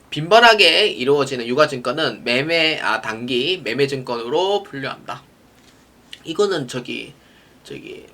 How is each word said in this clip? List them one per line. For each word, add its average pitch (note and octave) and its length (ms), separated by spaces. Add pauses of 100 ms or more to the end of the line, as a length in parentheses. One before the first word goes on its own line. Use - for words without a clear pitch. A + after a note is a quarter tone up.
(100)
빈번하게 G3+ 800
이루어지는 C3 580
유가증권은 C3 800
매매, D#3 560
아, G#2+ 200
단기 B2 640
매매 B2 220
증권으로 C3+ 760
분류한다. - 580 (1000)
이거는 E3 440
저기, B2 460 (500)
저기 - 500